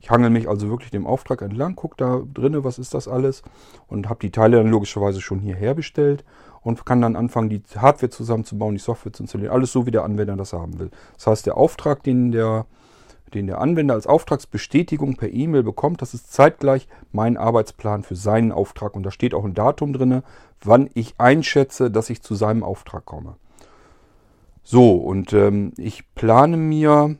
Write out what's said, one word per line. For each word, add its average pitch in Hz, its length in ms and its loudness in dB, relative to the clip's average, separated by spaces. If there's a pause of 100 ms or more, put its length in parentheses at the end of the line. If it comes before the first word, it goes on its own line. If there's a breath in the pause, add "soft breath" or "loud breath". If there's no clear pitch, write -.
Ich - 80 -6
hangel 120 200 4
mich 113 180 2
also 104 200 -4
wirklich 117 220 -8
dem 101 160 -6
Auftrag - 360 -4
entlang, 131 340 -6
guck - 200 -14
da 127 260 -2 (120)
drinne, 143 300 -2
was 127 160 -6
ist 131 120 -14
das 127 140 -6
alles, 131 380 -2 (420 soft breath)
und 101 220 -8
hab 113 100 -6
die 95 140 -6
Teile 113 240 6
dann 110 100 6
logischerweise 101 540 0
schon 95 180 -8
hierher 101 360 -4
bestellt 143 500 -2 (360 soft breath)
und 117 240 -6
kann 123 160 2
dann 117 140 2
anfangen, 117 340 -2
die 107 140 -6 (140)
Hardware 127 340 2
zusammenzubauen, 110 640 -6
die 98 60 -6
Software - 320 -8
zu - 100 -16
installieren, 104 300 -8
alles 127 180 0
so, 123 160 -2
wie 123 60 -4
der 113 100 0
Anwender 104 320 -4
das 95 180 -10
haben 85 280 -10
will. 85 100 -10 (240 soft breath)
Das - 140 -4
heißt, 110 180 0
der - 100 -2
Auftrag, 147 460 0
den 123 300 0
der, 113 340 -2 (680 soft breath)
den 101 140 -6
der 95 140 -6
Anwender 147 340 0
als 110 140 -6
Auftragsbestätigung 143 1040 -2
per 107 180 -8
E-Mail 143 300 0
bekommt, 139 400 -4
das 123 120 -12
ist - 180 -16
zeitgleich 135 560 4 (240 soft breath)
mein 113 240 0
Arbeitsplan 107 680 -2
für 92 140 -10
seinen 107 340 0
Auftrag - 460 -6
und 98 80 -8
da 98 80 -8
steht 120 220 -2
auch 101 100 -2
ein 95 100 -6
Datum 139 380 -2
drinne, 127 320 0 (400 soft breath)
wann 120 300 6
ich 113 240 -6
einschätze, 135 720 2
dass 110 180 -2
ich 117 120 -10
zu - 120 -8
seinem 107 300 -2
Auftrag - 400 -12
komme. 78 320 -16 (1300 soft breath)
So, 117 320 8
und, 95 360 -4
ähm, 101 440 2
ich - 400 -12
plane 131 400 4
mir 151 640 2